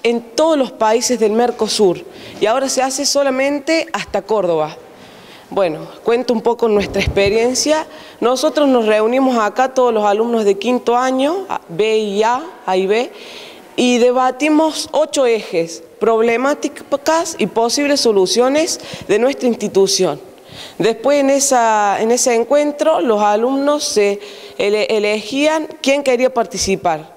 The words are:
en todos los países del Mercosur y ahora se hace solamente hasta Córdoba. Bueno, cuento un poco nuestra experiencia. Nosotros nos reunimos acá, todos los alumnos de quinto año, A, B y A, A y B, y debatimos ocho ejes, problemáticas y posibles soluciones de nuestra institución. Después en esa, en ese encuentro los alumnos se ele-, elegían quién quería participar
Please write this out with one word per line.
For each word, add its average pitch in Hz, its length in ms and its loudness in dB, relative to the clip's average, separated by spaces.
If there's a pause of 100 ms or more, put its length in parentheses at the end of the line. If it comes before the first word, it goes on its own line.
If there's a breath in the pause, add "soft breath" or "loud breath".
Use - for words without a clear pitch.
en 233 180 0
todos 311 380 0
los 247 120 0
países 233 480 0
del 208 140 2
Mercosur 220 720 0 (340 loud breath)
y - 60 0
ahora 262 240 0
se 254 140 -2
hace 269 240 -2
solamente 285 880 0
hasta 202 260 -4
Córdoba. 170 560 0 (720 loud breath)
Bueno, 165 380 -2 (180)
cuento 247 300 0
un 220 80 -2
poco 233 260 0
nuestra 196 320 0
experiencia. 240 880 0 (340 loud breath)
Nosotros 277 480 2
nos 247 160 4
reunimos 233 540 2
acá, 233 340 0
todos 247 220 2
los 214 100 0
alumnos 220 400 0
de 196 140 2
quinto 240 400 0
año, 269 500 0
A, - 220 -8
B 214 260 0
y 208 260 -2
A, 240 200 0 (240)
A 190 100 0
y 190 100 0
B, 226 240 0 (640 loud breath)
y 247 240 2
debatimos 262 920 2
ocho 302 340 0
ejes, 196 600 -2 (160)
problemáticas 277 1400 0
y 214 80 0
posibles 247 540 0
soluciones 240 800 2 (260 loud breath)
de 208 140 2
nuestra 262 280 0
institución. 190 720 0 (580 loud breath)
Después 226 420 0
en 269 100 2
esa, 226 680 2
en 220 100 0
ese 240 240 2
encuentro 294 680 2
los 220 220 2
alumnos 269 640 0
se 202 360 0 (380 loud breath)
ele-, 208 320 0
elegían 269 800 0 (120)
quién 277 220 0
quería 254 320 2
participar 185 840 -2